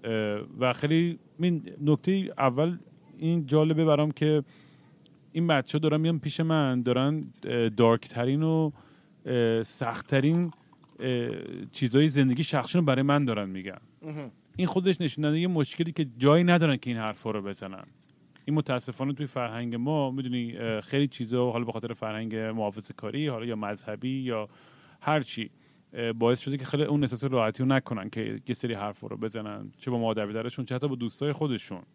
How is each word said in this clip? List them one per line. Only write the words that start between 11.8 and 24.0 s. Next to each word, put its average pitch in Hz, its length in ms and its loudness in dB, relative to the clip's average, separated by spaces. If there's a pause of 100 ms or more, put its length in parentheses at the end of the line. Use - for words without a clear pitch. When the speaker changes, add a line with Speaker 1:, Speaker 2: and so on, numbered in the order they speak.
Speaker 1:
زندگی 131 340 4
شخصشون 156 380 0
رو 160 40 2
برای 131 160 4
من 143 240 4
دارن 104 240 -2
می‌گن. 95 280 -10 (240)
Speaker 2:
مهم. 151 300 -12 (240)
Speaker 1:
این 180 120 0
خودش 185 340 2
نشون 151 200 -2
دهنده 151 180 2
یه 175 80 0
مشکلی 165 440 -2
که 151 160 -2 (100)
جایی 147 260 8
ندارن 165 340 6
که 123 120 -6
این 117 100 -2
حرفا 110 320 -6
رو 104 100 -2
بزنن. 98 420 -10 (600)
این 147 120 0
متاسفانه 135 560 -4
توی 143 120 -6
فرهنگ 120 500 -6
ما، 139 360 0
می‌دونی، 123 460 -4
اه، 110 240 -4
خیلی 139 260 0
چیزا، 123 440 0
حالا 117 140 -2
به 113 60 -6
خاطر 113 220 -6
فرهنگ 110 420 -6
محافظه‌کاری، 110 920 -6
حالا 117 180 -6
یا 117 100 -4
مذهبی 107 680 -6